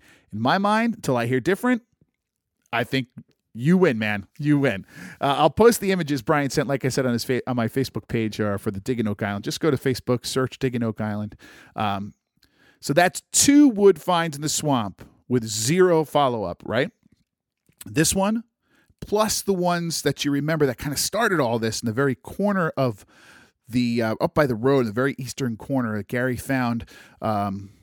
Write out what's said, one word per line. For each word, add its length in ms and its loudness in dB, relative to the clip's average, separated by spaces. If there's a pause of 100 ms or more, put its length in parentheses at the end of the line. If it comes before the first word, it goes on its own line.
(320)
In 100 -10
my 160 2
mind, 460 0
till 140 0
I 80 -2
hear 140 0
different, 440 0 (880)
I 120 0
think 240 -4 (460)
you 240 2
win, 220 4
man. 280 -2 (120)
You 200 2
win. 260 0 (360)
Uh, 160 0
I'll 120 4
post 300 4
the 120 0
images 300 -2
Brian 280 0
sent, 180 -2
like 180 -2
I 40 0
said, 160 0
on 80 0
his 100 -2
fa-, 220 -2
on 100 -4
my 120 0
Facebook 400 -4
page, 320 -2
uh, 180 0
for 140 -4
the 80 -10
Digging 280 -2
Oak 140 -4
Island. 220 -4
Just 160 -8
go 100 0
to 80 2
Facebook, 480 -2
search 320 -4
Digging 260 -4
Oak 160 -4
Island. 360 -6 (400)
Um, 380 -6 (680)
so 140 -4
that's 280 2 (100)
two 380 6
wood 320 4
finds 340 0
in 60 -10
the 80 -4
swamp 580 -2 (260)
with 120 0
zero 580 2
follow-up, 640 0
right? 260 0 (920)
This 280 0
one, 300 0 (580)
plus 400 0
the 120 -2
ones 500 -2
that 200 -2
you 80 0
remember 340 0
that 120 -2
kinda 200 -6
started 420 0
all 200 0
this 220 -2
in 60 -4
the 60 -2
very 220 0
corner 600 -2
of 280 -2 (600)
the, 340 0
uh, 200 0
up 140 0
by 100 4
the 100 0
road, 300 2
the 60 -2
very 260 -2
eastern 400 -6
corner 400 -2
that 100 -8
Gary 300 -2
found. 480 -2 (340)
Um, 520 -4 (120)